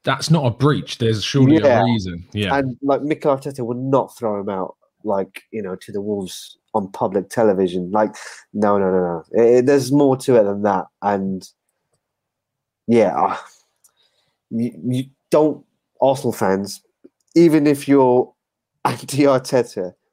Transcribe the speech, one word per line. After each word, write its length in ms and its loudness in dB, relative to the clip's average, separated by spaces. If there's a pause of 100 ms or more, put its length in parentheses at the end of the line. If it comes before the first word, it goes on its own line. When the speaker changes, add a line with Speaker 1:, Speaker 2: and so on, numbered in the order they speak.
Speaker 1:
That's 260 -4
not 160 2
a 40 2
breach. 480 -2
There's 260 0
surely 380 4
Speaker 2:
Yeah. 180 4
Speaker 1:
a 40 2
reason. 480 -4
Yeah. 260 -2
Speaker 2:
And, 240 -4
like, 200 0
Mikel 340 -2
Arteta 280 -10
would 140 -8
not 380 -2
throw 240 -4
him 80 -8
out, 260 -8 (300)
like, 480 -6
you 100 -8
know, 140 -10
to 160 -20
the 80 -8
wolves 580 -10 (160)
on 180 -4
public 380 -4
television. 640 0
Like, 220 0 (380)
no, 260 0
no, 120 0
no, 100 0
no. 240 -6 (180)
It, 160 6
it, 80 2
there's 260 2
more 260 2
to 180 2
it 80 6
than 180 -4
that. 240 -2 (140)
And 480 -4 (1400)
yeah, 300 4
uh, 200 -2 (1120)
you, 220 -6 (120)
you 200 -4 (260)
don't, 340 2 (360)
Arsenal 320 0
fans, 480 -2 (540)
even 320 4
if 220 0
you're 440 4 (260)
<laughs> 260 -20
anti-Arteta, 1080 0 (180)